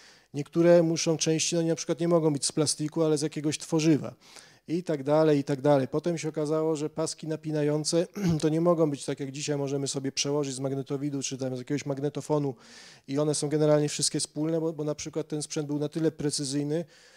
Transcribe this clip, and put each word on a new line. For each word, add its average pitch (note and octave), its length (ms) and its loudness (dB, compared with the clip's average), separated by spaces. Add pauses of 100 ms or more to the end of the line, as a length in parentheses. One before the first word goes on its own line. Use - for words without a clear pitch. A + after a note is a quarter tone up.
(340)
niektóre E3+ 500 6
muszą E3 340 0
części, D#3+ 380 0
no, E3+ 60 2
na E3 140 0
przykład E3 240 -4
nie E3+ 80 0
mogą D#3+ 260 4
być C#3 120 -2
z - 60 -2
plastiku, D3+ 520 0
ale D#3 140 2
z C3+ 40 -4
jakiegoś D3+ 360 -4
tworzywa D#3 560 2 (540)
i E3+ 160 -4
tak D3 200 -2
dalej, D3+ 360 4
i C#3 40 0
tak C3+ 180 -4
dalej. C#3 260 4
Potem E3+ 300 -2
się D3+ 120 -6
okazało, D#3 460 0
że D3+ 140 -4
paski D#3 380 -6
napinające D3+ 800 0 (140)
<clears throat> E3 200 2
to D#3+ 80 2
nie D#3+ 120 2
mogą E3 300 4
być C3+ 140 -8
tak, C#3 140 -6
jak C3+ 120 -8
dzisiaj C#3+ 260 -4
możemy C#3 300 -2
sobie C3+ 240 -4
przełożyć C#3+ 440 -2
z B2+ 40 -8
magnetowidu C#3 640 -4
czy C3 160 -6
tam C3 180 -4
z B2+ 40 -6
jakiegoś C3+ 260 -4
magnetofonu C#3+ 680 -2 (520)
i C3+ 120 -2
one D3+ 160 2
są D3 140 -2
generalnie D3+ 400 4
wszystkie - 300 -2
wspólne, D#3+ 420 -2
bo, D#3+ 120 -2
bo D3+ 100 -6
na D3+ 120 -2
przykład D3+ 320 -8
ten D3+ 140 -6
sprzęt D3+ 260 -6
był D3 120 -2
na D3 100 -2
tyle D#3+ 220 0
precyzyjny, D3 760 -2 (320)